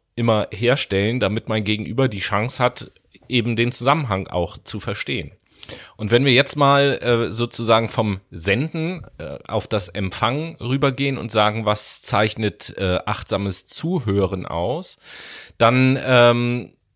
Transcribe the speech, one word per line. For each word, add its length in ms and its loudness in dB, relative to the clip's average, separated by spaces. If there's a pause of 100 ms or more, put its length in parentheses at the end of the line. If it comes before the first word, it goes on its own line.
(160)
immer 340 2
herstellen, 680 0
damit 280 -2
mein 140 0
Gegenüber 460 -2
die 100 -6
Chance 420 -2
hat, 300 -2 (380)
eben 260 0
den 160 2
Zusammenhang 560 0
auch 320 -4
zu 220 -10
verstehen. 500 -8 (680)
Und 140 -4
wenn 140 4
wir 80 6
jetzt 240 4
mal, 440 4
äh, 300 2
sozusagen 580 2
vom 320 -2 (120)
Senden, 760 -2 (120)
äh, 280 -10
auf 220 -4
das 200 -2
Empfangen 680 -4
rübergehen 600 -2
und 120 -8
sagen, 360 2
was 360 0
zeichnet, 760 -2
äh, 280 0
achtsames 600 -4
Zuhören 800 -2
aus, 520 -4 (600)
dann, 440 6
ähm, 720 4 (240)